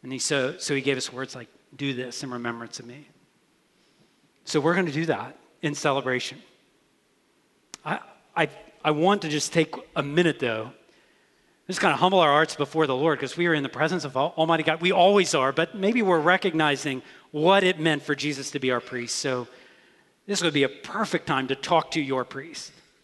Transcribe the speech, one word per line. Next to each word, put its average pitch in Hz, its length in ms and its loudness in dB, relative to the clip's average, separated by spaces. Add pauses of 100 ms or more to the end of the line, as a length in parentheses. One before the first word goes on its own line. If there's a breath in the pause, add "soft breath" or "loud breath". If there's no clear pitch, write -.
And 131 100 -12
he, 131 60 -6
so, 131 380 -2
so - 160 -4
he 139 80 0
gave 135 140 0
us 127 160 -8
words 127 240 -12
like, 123 140 -16 (260)
"Do 139 180 -4
this 123 300 -8
in 135 80 -8
remembrance 120 480 -8
of 113 60 -16
me." 123 220 -18 (1400)
So - 140 0
we're 156 140 2
gonna 175 180 0
do 160 140 -2
that 110 320 -4 (240)
in 147 140 -4
celebration. 135 680 -2 (1400)
I, 151 140 -4 (360)
I, 156 140 2 (340)
I 156 80 2
want 180 300 4
to 165 80 -4
just 151 240 -2
take 160 220 2 (200)
a 147 60 -2
minute, 151 380 2
though, 117 320 -4 (960 soft breath)
just 185 140 -4
kinda 156 160 4
humble 185 220 4
our 156 120 6
hearts 156 240 4
before 151 320 0
the 131 80 0
Lord, 147 240 0
'cause 135 180 -8
we 175 80 0
are 170 80 2
in 151 80 0
the 139 80 -4
presence 156 360 -2
of 135 100 -8
Al-, 143 220 0
Almighty 160 260 2
God. 160 180 0
We 180 100 2
always 190 440 6
are, 135 160 2
but 165 240 -2
maybe 214 260 0
we're 185 180 4
recognizing 156 840 0 (260 loud breath)
what 185 340 4
it 180 160 2
meant 156 220 0
for 147 140 -2
Jesus 135 360 -6
to 143 80 -6
be 127 120 0
our 123 80 0
priest. 120 380 -8
So 127 300 -4 (800 soft breath)
this 202 160 -2
would 165 120 2
be 143 100 4
a 131 60 2
perfect - 580 -4
time 131 220 0
to 135 60 0
talk - 360 0
to 160 100 -2
your 131 220 -2
priest. 143 480 -14 (320)